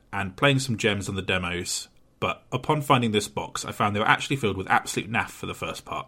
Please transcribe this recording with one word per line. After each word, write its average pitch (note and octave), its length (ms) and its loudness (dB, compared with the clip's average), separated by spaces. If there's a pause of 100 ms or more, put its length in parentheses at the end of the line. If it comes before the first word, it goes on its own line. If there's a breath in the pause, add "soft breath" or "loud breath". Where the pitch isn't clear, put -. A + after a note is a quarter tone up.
(120)
and G2 240 -4
playing C#3 220 4
some B2 180 -2
gems G2+ 320 0
on G#2 60 -4
the F#2+ 80 -2
demos. F2+ 680 -2 (320)
But - 300 -2
upon D3 300 0
finding B2 320 4
this G#2 160 2
box, - 380 -6
I G2+ 60 -6
found G#2 220 2
they G#2 60 2
were A2 80 4
actually - 280 2
filled G2 200 0
with F#2+ 140 -4
absolute - 420 0
naff G2+ 160 0
for - 160 -14
the F2 100 -6
first - 300 -8
part, - 240 -8